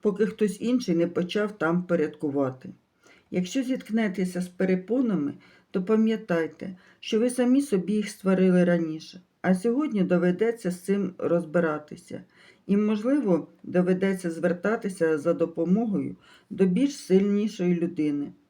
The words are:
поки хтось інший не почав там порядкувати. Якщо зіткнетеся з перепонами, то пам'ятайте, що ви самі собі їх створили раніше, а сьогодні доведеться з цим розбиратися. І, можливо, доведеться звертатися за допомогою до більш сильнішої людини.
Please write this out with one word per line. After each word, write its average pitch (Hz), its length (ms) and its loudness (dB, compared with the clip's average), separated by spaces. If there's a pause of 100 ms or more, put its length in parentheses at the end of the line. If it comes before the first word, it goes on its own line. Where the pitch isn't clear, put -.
поки 202 260 0
хтось - 340 -2
інший 233 360 0
не 170 100 2
почав 202 520 -2
там 170 240 2
порядкувати. 143 880 -2 (600)
Якщо 185 320 -2
зіткнетеся 208 760 -2
з 180 80 -6
перепонами, 185 880 0 (360)
то 190 120 -2
пам'ятайте, 202 960 0 (240)
що 220 200 0
ви 247 100 2
самі 254 320 2
собі 196 300 -2
їх 214 160 -2
створили 185 560 4
раніше, 165 560 -2 (220)
а 190 120 4
сьогодні 233 480 0
доведеться 180 680 0
з 180 100 -8
цим 196 380 -2
розбиратися. 160 1040 -2 (440)
І, 202 100 2
можливо, 214 720 0 (140)
доведеться 185 680 0
звертатися 175 880 -2
за 165 160 0
допомогою 165 840 0 (340)
до 190 160 2
більш 254 300 0
сильнішої 202 800 2
людини. 151 580 -2 (180)